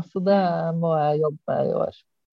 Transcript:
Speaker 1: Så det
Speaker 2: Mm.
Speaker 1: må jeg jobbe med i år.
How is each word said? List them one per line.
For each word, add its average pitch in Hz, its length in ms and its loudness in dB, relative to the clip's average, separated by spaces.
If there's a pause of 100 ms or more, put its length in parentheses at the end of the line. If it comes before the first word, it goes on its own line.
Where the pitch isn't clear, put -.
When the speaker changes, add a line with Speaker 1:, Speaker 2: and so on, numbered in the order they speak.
Speaker 1:
Så 190 160 -6
det 196 160 4
Speaker 2:
Mm. 165 420 -2
Speaker 1:
må 165 140 0
jeg 151 260 2
jobbe 151 300 -4
med - 180 0
i - 140 -2
år. - 160 -6 (340)